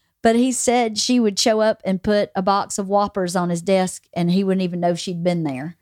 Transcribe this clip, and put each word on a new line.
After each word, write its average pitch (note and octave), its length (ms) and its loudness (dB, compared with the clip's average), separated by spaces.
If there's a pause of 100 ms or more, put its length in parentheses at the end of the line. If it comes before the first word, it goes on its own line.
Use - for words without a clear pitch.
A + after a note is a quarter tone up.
(240)
But A3+ 120 4
he B3+ 160 2
said A#3 480 0
she B3 200 2
would G#3 200 0
show A3 220 2
up G#3+ 220 0
and F#3+ 180 -2
put G#3 340 0
a G3 80 -2
box G3 340 0
of G3 100 -4
Whoppers G3 480 0
on F3 140 0
his E3+ 140 -2
desk, F#3 500 0
and F3 160 0
he F#3 140 2
wouldn't F#3+ 180 0
even F3+ 180 -4
know F3 140 2
she'd E3+ 300 -6
been F3 200 0
there. C#3+ 380 -6